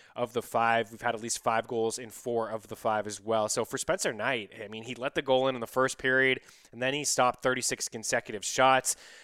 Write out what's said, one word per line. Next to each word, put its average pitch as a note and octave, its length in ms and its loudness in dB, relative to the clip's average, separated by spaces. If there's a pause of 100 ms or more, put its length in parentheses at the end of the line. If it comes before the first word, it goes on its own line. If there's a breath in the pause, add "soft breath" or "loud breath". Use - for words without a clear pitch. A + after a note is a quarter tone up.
(160 loud breath)
of A#2+ 160 -4
the A#2+ 80 -2
five. A#2 500 2
We've A#2 120 -14
had A#2 120 0
at A2 60 -10
least A2+ 220 -6
five A#2 240 0
goals A2+ 320 -2
in B2 100 -12
four A2+ 400 -4
of A2 200 -8
the A2 80 -10
five G#2+ 300 0
as G2 140 -8
well. G#2+ 300 0
So A2+ 160 -2
for - 100 -6
Spencer D#3+ 380 -2
Knight, A2 360 -4 (140)
I G2+ 40 -12
mean, A2 160 -12
he B2 100 -10
let A#2+ 200 -6
the E3 60 -2
goal C3+ 280 4
in C3 80 0
in A#2+ 40 -10
the A2+ 60 -6
first C3 320 0
period, C3 420 4 (320 loud breath)
and A#2 80 -16
then C3 140 0
he D3 100 -4
stopped B2 380 2
thirty-six B2+ 480 0
consecutive A2 520 -4
shots. C3 540 4 (280 loud breath)